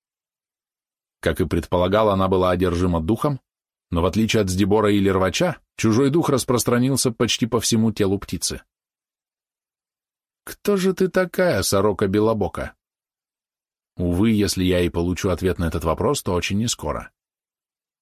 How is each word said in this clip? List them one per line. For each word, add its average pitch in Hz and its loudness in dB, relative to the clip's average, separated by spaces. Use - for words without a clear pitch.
Как 82 -2
и 87 2
предполагал, 92 0
она 95 2
была 92 2
одержима 90 0
духом, 113 -2
но 85 0
в 92 2
отличие 107 0
от 95 0
Сдебора 101 2
или 98 4
Рвача, 95 0
чужой 117 2
дух 160 2
распространился 123 0
почти 120 -2
по 113 0
всему 113 2
телу 98 0
птицы. - -8
«Кто - -2
же 185 0
ты 190 0
такая, 175 0
сорока 98 0
белобока?» 104 -2
Увы, 90 0
если 98 0
я 90 2
и 87 0
получу 90 -2
ответ 90 -2
на 85 -2
этот 80 -4
вопрос, 87 -2
то 104 -4
очень 92 -2
нескоро. 76 -6